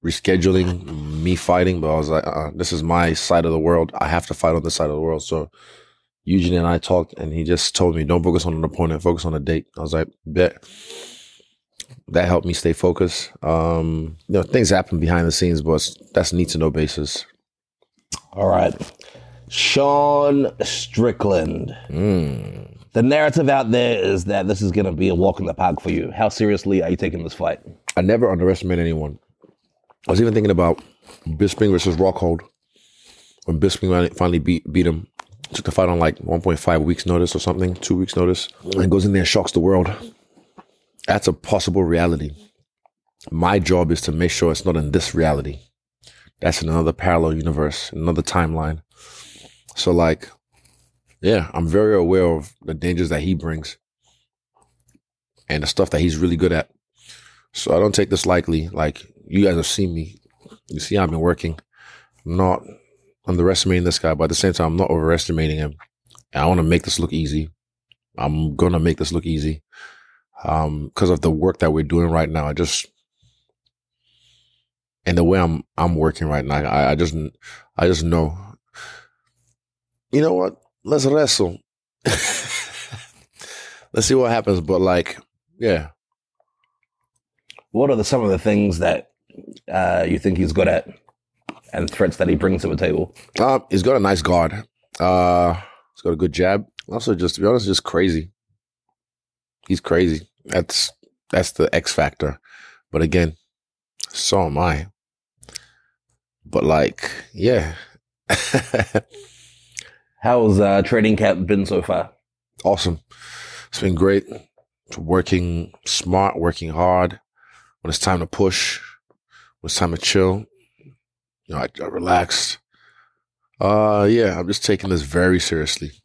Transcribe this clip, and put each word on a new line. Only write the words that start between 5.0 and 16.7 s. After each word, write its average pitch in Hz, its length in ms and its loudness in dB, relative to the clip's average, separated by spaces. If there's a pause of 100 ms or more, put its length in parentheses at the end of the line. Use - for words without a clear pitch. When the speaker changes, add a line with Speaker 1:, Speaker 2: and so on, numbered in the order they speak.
Speaker 1:
world." 80 220 -2
So 80 260 -6 (760)
Eugene 87 300 2
and 85 120 2
I 85 120 2
talked, 87 400 0
and 78 140 -8
he 82 120 -4
just 82 320 0
told 87 180 2
me, 80 80 -2
"Don't 85 220 2
focus 85 220 2
on 82 80 -2
an 80 100 -4
opponent, 80 360 -2
focus 85 240 0
on 82 80 -2
a 78 60 -4
date." 80 280 -4 (120)
I - 20 -12
was 78 120 -6
like, 80 160 -2 (180)
"Bet." 82 300 0 (1500)
That 90 180 0
helped 87 220 2
me 87 40 -2
stay 82 200 0
focused. - 580 -2 (140)
Um, 80 720 -2 (100)
you 92 80 -8
know, 92 80 2
things 117 280 0
happen 92 280 0
behind 85 300 2
the 80 40 0
scenes, 85 300 0
but 78 260 0 (260)
that's 92 180 0
need 87 160 0
to 82 100 -4
know 80 120 2